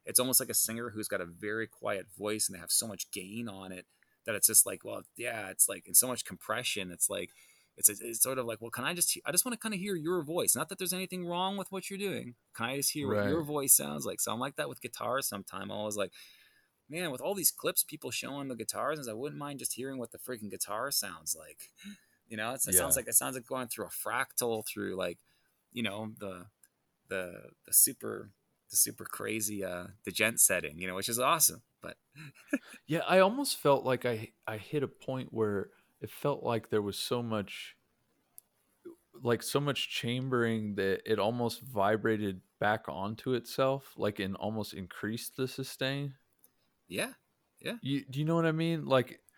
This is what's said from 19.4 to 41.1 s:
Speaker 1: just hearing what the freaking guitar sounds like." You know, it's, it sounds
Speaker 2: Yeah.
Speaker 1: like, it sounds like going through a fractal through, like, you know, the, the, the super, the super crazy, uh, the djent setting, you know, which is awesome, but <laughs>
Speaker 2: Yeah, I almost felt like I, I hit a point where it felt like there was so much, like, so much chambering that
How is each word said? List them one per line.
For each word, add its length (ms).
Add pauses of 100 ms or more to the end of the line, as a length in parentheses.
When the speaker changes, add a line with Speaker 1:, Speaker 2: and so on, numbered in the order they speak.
Speaker 1:
just 140
hearing 240
what 140
the 60
freaking 320
guitar 400
sounds 460
like." 360 (560)
You 100
know, 160
it's, 140
it 60
sounds 220
Speaker 2:
Yeah. 0
Speaker 1:
like, 120
it 60
sounds 220
like 100
going 220
through 180
a 40
fractal 760
through, 300
like, 220 (540)
you 100
know, 360
the, 280 (640)
the, 420 (160)
the 80
super, 580 (380)
the 60
super 300
crazy, 580
uh, 240 (160)
the 80
djent 280
setting, 400
you 80
know, 80
which 140
is 100
awesome, 420 (200)
but 160 (180)
<laughs> 440 (260)
Speaker 2:
Yeah, 140
I 200
almost 380
felt 260
like 200
I, 280 (140)
I 120
hit 240
a 60
point 440
where 380 (300)
it 100
felt 320
like 260
there 140
was 160
so 240
much, 540 (1500)
like, 200
so 180
much 300
chambering 840
that 360